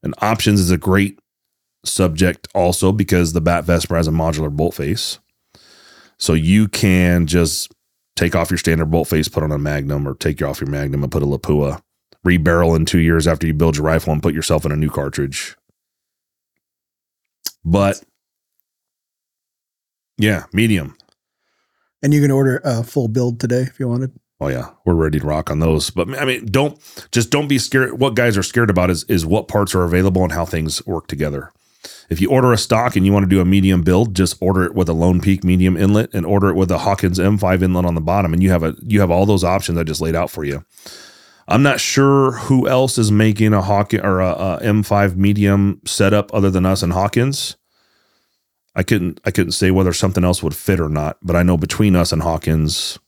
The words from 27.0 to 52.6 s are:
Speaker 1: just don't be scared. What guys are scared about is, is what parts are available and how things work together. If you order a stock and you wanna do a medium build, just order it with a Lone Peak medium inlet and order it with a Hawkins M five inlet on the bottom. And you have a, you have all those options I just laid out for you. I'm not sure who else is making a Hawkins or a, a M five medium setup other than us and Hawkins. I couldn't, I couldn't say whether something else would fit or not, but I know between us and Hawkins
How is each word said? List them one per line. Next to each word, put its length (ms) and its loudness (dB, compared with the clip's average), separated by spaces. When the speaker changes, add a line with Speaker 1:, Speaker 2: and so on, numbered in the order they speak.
Speaker 1:
just 200 0
don't 180 0
be 100 2
scared. 400 -2
What 160 0
guys 240 0
are 60 0
scared 260 0
about 200 2
is, 140 -2
is 220 0
what 220 0
parts 260 -2
are 80 2
available 400 2
and 100 -2
how 120 -4
things 420 -6
work 220 -8
together. 420 -6
If 100 -2
you 100 2
order 220 4
a 60 2
stock 380 0
and 100 4
you 60 4
wanna 140 4
do 140 4
a 40 2
medium 380 4
build, 320 2
just 260 0
order 240 2
it 100 -4
with 140 0
a 40 -2
Lone 280 2
Peak 240 0
medium 320 2
inlet 360 0
and 140 -4
order 220 0
it 60 0
with 160 0
a 80 0
Hawkins 400 -2
M 200 2
five 240 0
inlet 220 0
on 100 -2
the 60 -2
bottom. 320 -2
And 100 2
you 80 4
have 120 2
a, 200 -4
you 180 0
have 100 2
all 160 2
those 180 2
options 340 -2
I 60 -2
just 160 -6
laid 140 -2
out 160 -2
for 140 -10
you. 200 -6
I'm 160 0
not 180 0
sure 520 2
who 360 0
else 300 0
is 140 2
making 400 2
a 100 2
Hawkins 400 0
or 180 0
a, 100 0
a 320 -4
M 200 2
five 340 0
medium 720 2
setup 480 0
other 160 2
than 160 0
us 160 0
and 100 -2
Hawkins. 640 -2
I 80 -2
couldn't, 420 -2
I 60 0
couldn't 220 0
say 180 2
whether 220 2
something 320 0
else 180 0
would 140 -4
fit 240 -2
or 80 -2
not, 340 -4
but 140 0
I 60 4
know 140 4
between 400 2
us 160 0
and 100 -2
Hawkins 840 -2